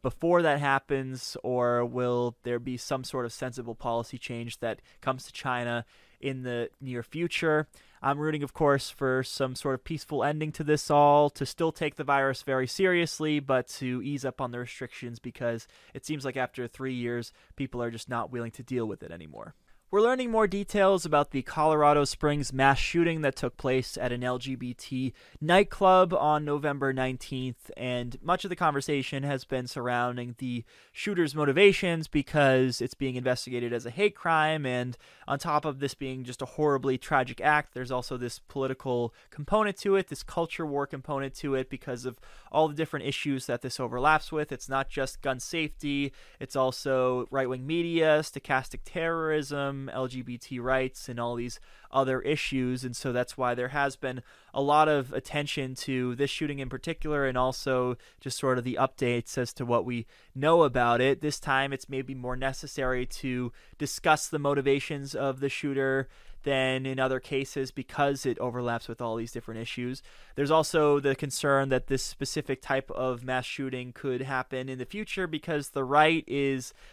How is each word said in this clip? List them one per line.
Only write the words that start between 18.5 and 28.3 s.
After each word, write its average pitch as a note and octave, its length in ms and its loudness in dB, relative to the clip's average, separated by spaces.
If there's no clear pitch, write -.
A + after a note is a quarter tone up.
to - 120 -16
deal A#2 220 -2
with G#2 180 -8
it F2 80 -14
anymore. D#2+ 440 -16
We're G3 120 4
learning B3 300 4
more A3 160 4
details G3 580 4
about D3 240 4
the C3+ 140 -2
Colorado D3+ 600 6
Springs D3 480 0
mass C3+ 280 6
shooting E3 420 2
that C#3+ 140 0
took - 220 -4
place C3 380 0
at B2 160 -2
an B2 120 -4
L B2+ 160 -2
G C3 160 -6
B A#2+ 180 -8
T C3 400 -6
nightclub F#3 760 6
on D3+ 280 4
November C#3+ 500 0
nineteenth, C3 840 -4
and B2 420 -4
much F3 240 -2